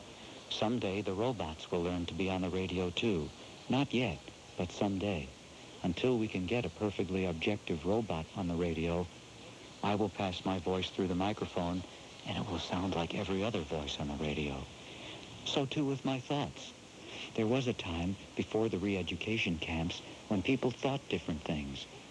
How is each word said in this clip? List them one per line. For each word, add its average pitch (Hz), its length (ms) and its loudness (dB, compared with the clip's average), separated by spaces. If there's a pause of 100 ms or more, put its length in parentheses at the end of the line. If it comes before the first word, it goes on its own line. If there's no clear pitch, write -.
(500)
Someday 107 500 2
the 98 140 0
robots 95 560 0
will 90 120 4
learn 87 240 2
to 80 80 -6
be 92 140 2
on 92 140 2
the 90 80 2
radio 90 400 2
too. 85 400 2 (400)
Not 139 240 4
yet, 110 240 2 (400)
but 90 120 0
someday. 98 560 2 (560)
Until 120 360 4
we 110 100 2
can 92 180 0
get 117 200 2
a - 40 -4
perfectly 95 540 0
objective 85 640 0
robot 95 400 2 (100)
on 92 120 0
the 87 60 2
radio, 85 520 2 (760)
I 101 120 2
will 101 160 4
pass 92 340 -2
my 95 140 2
voice 92 320 2
through 95 180 2
the 87 60 2
microphone, 90 680 2 (440)
and 87 120 -2
it 85 120 -2
will 87 80 0
sound 92 360 0
like 85 200 0
every 95 280 0
other 104 180 0
voice 76 380 -2
on 76 100 -2
the 71 160 -2
radio. 73 320 0 (880)
So 143 200 2
too 143 220 0
with 139 180 0
my 135 160 2
thoughts. 131 520 -2 (600)
There 110 120 4
was 127 200 4
a 120 80 4
time 87 420 0 (200)
before 110 320 4
the 107 100 2
re-education 95 800 2
camps 82 420 0 (280)
when 98 140 4
people 127 280 4
thought 135 380 0
different 82 340 -2
things, 69 440 -2 (240)